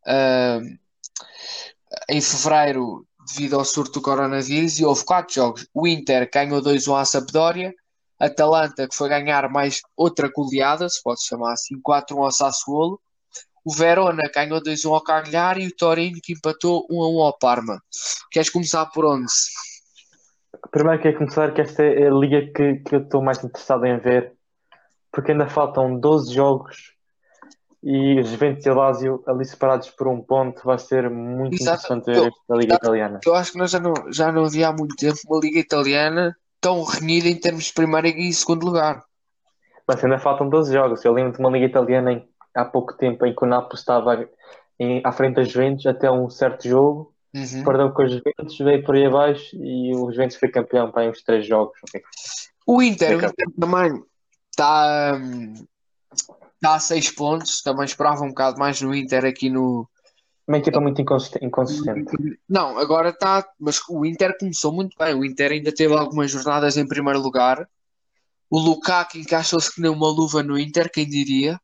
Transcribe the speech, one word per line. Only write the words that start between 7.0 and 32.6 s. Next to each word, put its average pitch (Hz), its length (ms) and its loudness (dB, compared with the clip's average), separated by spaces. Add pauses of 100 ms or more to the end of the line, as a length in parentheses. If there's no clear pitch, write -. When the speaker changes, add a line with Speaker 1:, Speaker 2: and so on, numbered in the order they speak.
Speaker 1:
Sampdoria, 160 720 0 (440)
Atalanta, 151 680 2
que - 80 -12
foi 143 140 -4
ganhar 143 400 0
mais 139 320 -2 (160)
outra 156 340 0
goleada, 139 600 -2
se - 120 -8
pode 120 220 -4
chamar 120 300 -6
assim, 131 260 -10
quatro 143 380 -2
um 143 60 0
ao 135 60 0
Sassuolo, 147 680 -2 (640)
o 160 100 -8
Verona 165 500 2 (100)
ganhou 151 280 -2
dois 151 220 -6
um 156 80 0
ao 156 100 2
Cagliari 165 640 0
e 185 40 -6
o 175 60 -10
Torino 170 480 0
que 170 120 -10
empatou 165 560 -2
um 170 120 -2
a 165 60 0
um 165 120 0
ao 147 180 2
Parma. 117 420 0 (500)
Queres 160 200 0
começar 165 360 0
por 156 200 0
onde? 131 260 0 (1400)
Speaker 2:
Primeiro 156 300 2
quero 156 160 2
começar 151 380 -2
que 151 80 0
esta 151 200 0
é 143 260 4
a - 20 6
liga 139 320 4 (100)
que, 143 280 2
que 143 140 -4
eu 139 100 2
estou 139 180 0
mais 131 200 -2
interessado 127 440 -2
em 123 120 2
ver, 123 360 0 (760)
porque 147 200 -2
ainda 147 160 0
faltam 131 500 0
doze 139 340 2
jogos 135 600 0 (880)
e 139 380 2
os 117 80 0
Juventus 139 380 -2
e 139 40 4
Lazio 131 560 2
ali 131 180 -2
separados 131 460 -2
por - 180 -6
um 123 120 -2
ponto, 131 440 -2
vai 127 140 2
ser 123 300 0
muito 123 460 -6
Speaker 1:
Exato. 165 240 0
Speaker 2:
interessante 120 280 -6
ver 120 120 2
Speaker 1:
Eu, 120 80 6
Speaker 2:
esta - 280 -4
Liga 117 180 2